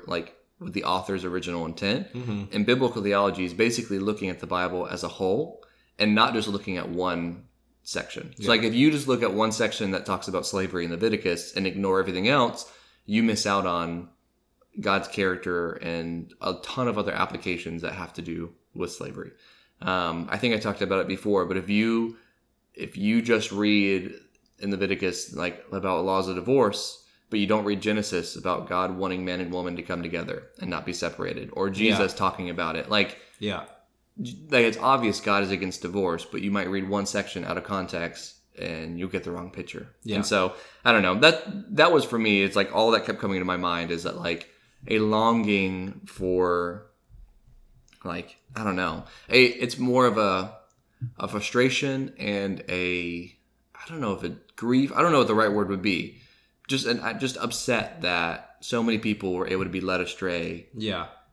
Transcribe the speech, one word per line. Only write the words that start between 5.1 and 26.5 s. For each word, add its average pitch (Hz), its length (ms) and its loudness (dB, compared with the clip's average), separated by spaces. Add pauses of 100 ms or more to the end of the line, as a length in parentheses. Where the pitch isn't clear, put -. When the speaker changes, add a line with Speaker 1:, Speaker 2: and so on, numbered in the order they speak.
Speaker 1:
and 107 160 4
not 117 180 6
just 107 160 0
looking 98 300 -4
at - 100 -6
one 87 560 -2 (380)
section. - 560 -8
So, 104 60 -10
Speaker 2:
Yeah. 95 60 -2
Speaker 1:
like, 113 120 4
if 113 100 2
you 135 180 8
just 139 180 0
look 120 140 2
at 98 120 2
one 110 180 2
section 107 380 0
that 92 160 -2
talks 95 220 -4
about 90 180 -2
slavery 92 400 -2
in 85 60 -4
Leviticus 95 600 0
and 95 120 0
ignore 95 340 2
everything 92 280 0
else, 131 420 2 (340)
you 110 180 2
miss 107 240 2
out 98 200 2
on 85 420 -2 (720)
God's 98 280 0
character 90 640 -2 (100)
and 85 580 -6
a 95 220 -2
ton 123 260 -2
of 104 80 -2
other 101 160 -2
applications 85 680 -4
that 85 100 -4
have 90 220 -10
to 85 80 -8
do 82 300 -8 (220)
with 87 180 -6
slavery. - 400 -12 (500)
Um, 87 480 -2
I 98 80 -2
think 117 160 2
I 107 40 2
talked 104 240 -4
about 95 180 2
it - 80 -2
before, 98 380 0
but 92 120 -2
if 90 100 -8
you, 113 480 2 (580)
if - 220 -12
you 107 240 2
just 113 320 2
read 98 640 2 (460)
in 101 100 -4
Leviticus, 95 640 -2
like, 85 280 -6 (100)
about 92 340 0
laws 95 220 2
of 92 80 -2
divorce, 113 680 0 (240)